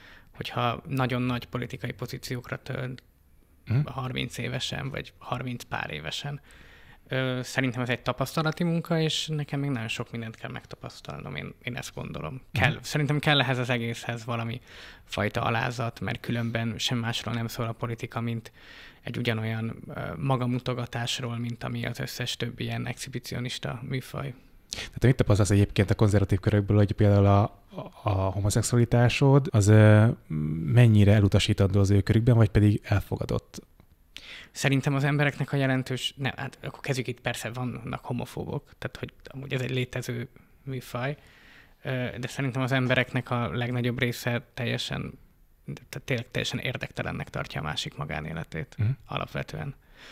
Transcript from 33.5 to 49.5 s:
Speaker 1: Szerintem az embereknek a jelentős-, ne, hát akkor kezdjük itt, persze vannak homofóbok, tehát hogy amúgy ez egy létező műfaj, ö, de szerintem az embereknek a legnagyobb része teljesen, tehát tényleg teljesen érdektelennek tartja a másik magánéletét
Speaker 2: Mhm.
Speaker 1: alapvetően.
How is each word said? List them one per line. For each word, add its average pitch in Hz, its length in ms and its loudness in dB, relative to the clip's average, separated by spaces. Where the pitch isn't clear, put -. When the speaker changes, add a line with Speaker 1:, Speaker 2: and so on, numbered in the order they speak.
Speaker 1:
Szerintem 139 440 2
az 135 80 0
embereknek 143 500 0
a - 20 0
jelentős-, 131 640 -2
ne, 131 180 -4
hát - 280 -10
akkor - 160 -12
kezdjük 127 280 -4
itt, 120 140 -8
persze 120 280 -6
vannak 123 560 -8
homofóbok, 117 580 -6
tehát - 200 -10
hogy - 160 -10
amúgy 135 300 -10
ez 127 80 -2
egy 127 100 -4
létező 123 560 -4
műfaj, 131 540 -6
ö, - 60 -8
de 127 80 -8
szerintem 131 340 -4
az 131 100 0
embereknek 127 580 0
a 120 240 -2
legnagyobb 123 460 -2
része 120 540 -2
teljesen, - 600 -6
tehát - 400 -12
tényleg 123 260 -4
teljesen - 280 -4
érdektelennek - 680 -8
tartja - 320 -8
a - 20 -8
másik - 340 -6
magánéletét 78 800 -8
Speaker 2:
Mhm. 110 120 0
Speaker 1:
alapvetően. - 720 -8